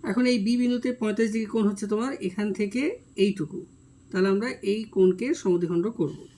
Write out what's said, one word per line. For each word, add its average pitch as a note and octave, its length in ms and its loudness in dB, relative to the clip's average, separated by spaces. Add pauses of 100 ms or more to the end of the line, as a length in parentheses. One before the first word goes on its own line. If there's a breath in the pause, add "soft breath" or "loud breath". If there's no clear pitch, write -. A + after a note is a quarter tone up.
এখন B3 220 2
এই B3 140 4
বি G#3+ 180 2
বিন্দুতে B3 340 0
পঁয়তাল্লিশ A3 420 0
ডিগ্রি A3 180 -2
কোণ A3+ 160 2
হচ্ছে G3+ 200 -2
তোমার A3 240 0 (100)
এখান G3+ 320 -4
থেকে G#3 280 -2 (340)
এইটুকু, F#3+ 440 0 (500)
তাহলে F#3+ 200 2
আমরা G3+ 200 0 (120)
এই G#3 220 -2
কোণকে F#3 500 2
সমদ্বিখণ্ড F3 560 0
করব। D#3+ 280 -4 (200)